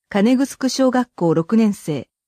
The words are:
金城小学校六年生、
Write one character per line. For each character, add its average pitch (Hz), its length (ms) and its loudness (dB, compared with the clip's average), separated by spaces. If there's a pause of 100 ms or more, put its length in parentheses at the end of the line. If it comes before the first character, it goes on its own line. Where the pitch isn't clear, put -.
金 220 280 2
城 262 320 -2
小 262 220 0
学 247 240 -2
校 165 200 0
六 165 220 -2
年 214 180 2
生、 - 340 -10 (200)